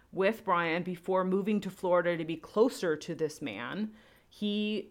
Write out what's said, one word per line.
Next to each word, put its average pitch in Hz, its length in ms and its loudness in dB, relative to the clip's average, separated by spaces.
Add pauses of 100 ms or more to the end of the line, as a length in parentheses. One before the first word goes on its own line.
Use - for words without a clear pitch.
(120)
with 196 320 0
Brian 170 380 2
before 185 420 0
moving 196 360 2
to 190 100 -6
Florida 175 460 2
to 165 80 -4
be 160 120 -4
closer 202 600 2
to 160 180 -8
this 156 260 -4
man. 127 500 -6 (380)
He 208 600 -4